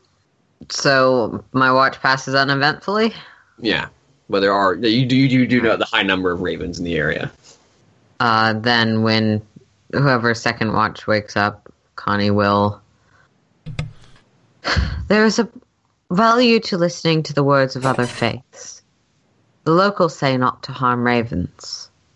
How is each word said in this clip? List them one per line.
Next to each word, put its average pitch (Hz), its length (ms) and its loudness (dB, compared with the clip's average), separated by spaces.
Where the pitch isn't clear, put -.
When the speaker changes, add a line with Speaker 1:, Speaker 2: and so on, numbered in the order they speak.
Speaker 1:
So 131 840 0
my 131 180 2
watch 131 300 2
passes 135 340 -2
uneventfully? 139 800 0
Speaker 2:
Yeah. 90 300 -2
But 98 120 0
there 98 120 2
are, 98 220 2
you 117 320 0
do, 127 100 0
you 127 300 4
do 120 140 2
know 110 160 2
the 104 80 -2
high 110 180 -2
number 95 300 0
of 90 80 -6
ravens 85 380 -6
in 87 60 -8
the 85 120 -4
area. 76 340 -4
Speaker 1:
Uh, 110 360 2
then 113 480 0
when 110 400 0
whoever 120 420 2
second 113 380 -4
watch 104 340 -2
wakes 107 300 -2
up, 104 360 -2
Connie 101 380 -2
will 101 480 2
there 214 180 4
is 214 120 0
a 214 100 0
value 226 500 4
to 202 180 -6
listening 165 460 0
to 147 80 -10
the 143 120 0
words 135 320 2
of 127 100 -8
other 123 200 0
faiths. - 760 -6
The 156 80 2
locals 185 440 2
say 135 200 0
not 127 280 -2
to 135 80 -12
harm 123 320 -2
ravens. - 840 -4